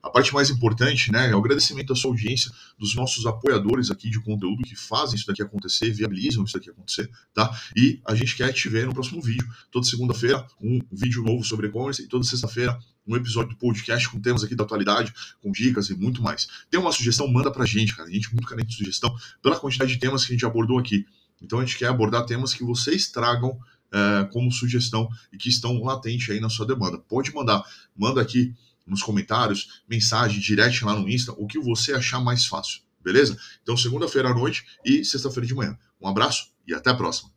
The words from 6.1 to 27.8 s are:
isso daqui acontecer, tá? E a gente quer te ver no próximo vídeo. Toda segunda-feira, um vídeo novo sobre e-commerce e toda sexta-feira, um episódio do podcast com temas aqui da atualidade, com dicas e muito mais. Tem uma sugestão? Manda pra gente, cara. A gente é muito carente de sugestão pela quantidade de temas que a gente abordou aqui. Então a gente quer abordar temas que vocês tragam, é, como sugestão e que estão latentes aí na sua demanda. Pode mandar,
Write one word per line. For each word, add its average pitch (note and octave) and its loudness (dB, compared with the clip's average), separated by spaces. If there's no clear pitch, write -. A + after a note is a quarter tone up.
isso G#2 -4
daqui F2+ -8
acontecer, - -10
tá? A2+ 0
E B2 6
a A2 0
gente A#2 0
quer C3 0
te - -2
ver A2+ 0
no B2 -4
próximo B2+ -6
vídeo. B2 -2
Toda B2 -2
segunda-feira, B2 0
um A#2+ 0
vídeo A#2+ 0
novo A2+ 0
sobre G#2+ -4
e-commerce C3 -4
e - -14
toda B2 0
sexta-feira, A#2+ -2
um A2 -2
episódio A#2+ -2
do - -14
podcast A#2 0
com - -8
temas A2 2
aqui A#2 -6
da G#2+ 0
atualidade, G#2 0
com G2+ -4
dicas G#2+ 0
e F#2+ -2
muito A#2+ -2
mais. - -2
Tem F3 2
uma F3 2
sugestão? A#2+ 0
Manda B2 2
pra B2+ -2
gente, G#2+ 0
cara. D#2+ -16
A E2+ -12
gente G#2 -2
é - -6
muito A#2 -2
carente A#2 -4
de - -8
sugestão G#2+ -2
pela D#3+ 2
quantidade C3 0
de B2 -2
temas C3 0
que B2+ -6
a B2 0
gente A#2+ 2
abordou A2+ 2
aqui. G#2 0
Então A#2 -4
a C3 0
gente - -6
quer B2 -2
abordar A#2 2
temas B2 -2
que - -6
vocês B2 0
tragam, A#2+ 0
é, G2+ 4
como B2 2
sugestão A#2 0
e G2 -20
que B2 -4
estão A#2 0
latentes A#2+ -4
aí G#2 -2
na A2 -2
sua G#2+ 0
demanda. G2 0
Pode - -2
mandar, A2+ 2